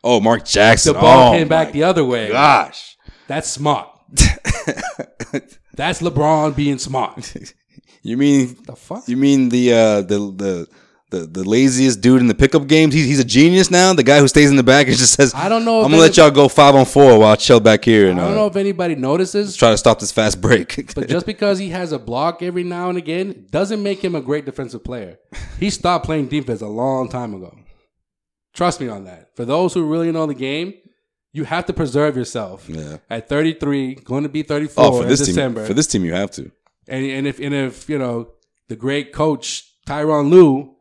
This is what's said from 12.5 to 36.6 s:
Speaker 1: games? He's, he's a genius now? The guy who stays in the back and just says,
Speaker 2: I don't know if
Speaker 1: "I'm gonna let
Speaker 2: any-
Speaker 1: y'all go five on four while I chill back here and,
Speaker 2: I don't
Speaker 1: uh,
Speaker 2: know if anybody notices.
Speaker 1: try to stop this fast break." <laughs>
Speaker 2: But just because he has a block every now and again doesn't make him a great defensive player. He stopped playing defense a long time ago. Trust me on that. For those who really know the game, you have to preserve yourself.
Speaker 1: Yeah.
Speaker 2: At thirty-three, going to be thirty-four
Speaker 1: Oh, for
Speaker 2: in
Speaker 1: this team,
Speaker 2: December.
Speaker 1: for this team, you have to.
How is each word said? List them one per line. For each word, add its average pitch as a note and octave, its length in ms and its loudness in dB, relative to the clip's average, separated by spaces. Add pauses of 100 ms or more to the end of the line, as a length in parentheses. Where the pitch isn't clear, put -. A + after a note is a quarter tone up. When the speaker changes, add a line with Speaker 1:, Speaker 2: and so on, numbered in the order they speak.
Speaker 1:
games? D#3 280 2
He's, D#3 120 0
he's C#3 140 0
a B2+ 40 2
genius E3 460 2
now? F3+ 220 4
The C#3+ 100 2
guy C3+ 180 4
who C#3 80 6
stays D3 220 4
in C#3 60 4
the C3 60 4
back C3 260 4
and A#2+ 80 0
just B2 180 2
says, C3+ 200 2
Speaker 2:
I D#3+ 140 -6
don't A3+ 160 -2
know A3+ 160 0
if G#3+ 60 2
Speaker 1:
"I'm C#3+ 40 0
gonna D#3+ 120 6
let D#3+ 160 6
Speaker 2:
any- D#3+ 80 10
Speaker 1:
y'all C#3+ 80 4
go C#3+ 140 6
five C#3+ 260 6
on C3+ 100 6
four C3 340 8
while G#2+ 140 6
I G#2 40 6
chill A#2+ 240 4
back G#2+ 240 4
here G#2+ 260 4
and, F2+ 100 -2
Speaker 2:
I F2 40 -2
don't E2+ 80 -2
Speaker 1:
uh, - 40 -2
Speaker 2:
know G#3+ 100 0
if F#3 100 -6
anybody F#3 380 -4
notices. F3+ 640 -4
Speaker 1:
try A#2 140 4
to G#2+ 80 2
stop A2+ 220 2
this G2+ 120 -8
fast G#2+ 280 -2
break." G#2+ 520 -2
<laughs> - 20 -16
Speaker 2:
But - 140 -8
just E3+ 180 -4
because G3+ 320 -4
he F#3+ 120 -8
has F3 220 -8
a C#3 60 -8
block C#3+ 440 -6
every F3+ 220 -8
now F3 240 -8
and F3+ 100 -6
again F3 520 -10
doesn't G3 320 -4
make G3 200 -6
him F3+ 120 -6
a D3+ 60 -4
great C#3 240 -6
defensive B2+ 400 -14
player. G#2+ 340 -14 (400)
He G3 120 -4
stopped F3 360 -4
playing D3+ 220 -4
defense B2 340 -8
a G#2+ 40 -12
long B2+ 420 -6
time B2 260 -12
ago. F#2 220 -20 (1000)
Trust F3 260 -4
me B2+ 80 -10
on G2+ 160 -14
that. F2+ 320 -20
For A#2+ 80 -10
those D#3 300 -2
who F3 120 -4
really E3 260 -4
know D#3+ 140 -4
the D3 80 -8
game, D3 400 -10 (580)
you D3 120 -8
have E3+ 220 -8
to F#3+ 60 -8
preserve C#3+ 440 -4
yourself. G#2 520 -10
Speaker 1:
Yeah. D#2 300 -14 (120)
Speaker 2:
At A2+ 180 -12
thirty-three, C#3+ 680 -4
going C3+ 260 -8
to D3+ 60 -6
be D3+ 140 -8
thirty-four D3 420 -2
Speaker 1:
Oh, A#2 140 4
for A#2+ 40 -2
Speaker 2:
in A#2+ 60 -4
Speaker 1:
this C3+ 120 0
team, C#3 140 -2
Speaker 2:
December. A2+ 320 -4
Speaker 1:
for G2+ 80 -4
this D3+ 120 0
team, G2 180 -4
you E2 100 -4
have F#2+ 180 -6
to. - 180 -16 (400)